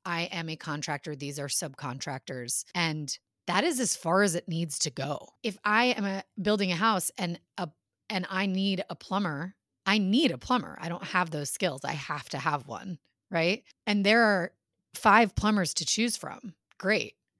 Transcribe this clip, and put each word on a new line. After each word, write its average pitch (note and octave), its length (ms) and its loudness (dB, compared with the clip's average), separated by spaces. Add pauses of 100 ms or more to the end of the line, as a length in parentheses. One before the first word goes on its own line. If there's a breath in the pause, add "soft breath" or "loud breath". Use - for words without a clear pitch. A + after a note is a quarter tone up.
I E3+ 200 -2
am E3 240 -6
a D#3+ 80 -6
contractor. D3+ 580 -6
These C#3+ 240 -8
are C#3+ 80 -6
subcontractors. C3+ 1160 -6 (100)
And D#3 420 -2 (300)
that F3+ 160 2
is D#4 160 0
as A#3+ 160 0
far F#3 280 2
as F3 120 2
it - 140 -4
needs E3 300 -4
to D3 120 -2
go. - 380 -6 (140)
If G3+ 220 -4
I G#3+ 200 4
am A3+ 200 0
a, G3 180 -4 (180)
building G3+ 300 2
a F3 60 2
house G#3 400 2
and E3+ 220 -4 (180)
a, F3 120 -4 (420)
and F#3 180 -2
I G3 180 0
need F#3+ 420 0
a E3 60 -8
plumber, F3+ 600 -4 (300)
I G#3 140 6
need G#3 320 4
a C3 80 -6
plumber. B3 420 -2
I E3 80 -8
don't E3+ 140 -8
have F3+ 280 0
those D3 200 -4
skills. C#3+ 340 -2
I C#3 80 -2
have D3 360 -8
to C#3 100 -6
have C#3+ 280 0
one, D3+ 320 -10 (320)
right? F3+ 320 2 (240 soft breath)
And G#3 180 2
there A3+ 180 6
are G3 300 2 (420)
five G#3+ 400 6
plumbers G#3 400 2
to D3 100 -4
choose A3+ 320 0
from. - 380 -12 (240)
Great. - 360 0 (240)